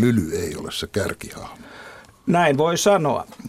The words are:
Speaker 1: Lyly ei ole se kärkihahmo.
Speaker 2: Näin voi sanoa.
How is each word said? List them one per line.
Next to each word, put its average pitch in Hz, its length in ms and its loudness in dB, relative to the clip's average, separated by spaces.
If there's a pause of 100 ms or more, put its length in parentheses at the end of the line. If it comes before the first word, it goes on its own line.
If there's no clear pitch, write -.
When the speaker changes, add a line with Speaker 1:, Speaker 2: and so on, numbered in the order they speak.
Speaker 1:
Lyly 113 340 2
ei - 200 -4
ole - 160 -10
se - 160 -8
kärkihahmo. - 720 -6 (680)
Speaker 2:
Näin 165 300 4
voi 165 200 2
sanoa. 151 480 2 (240)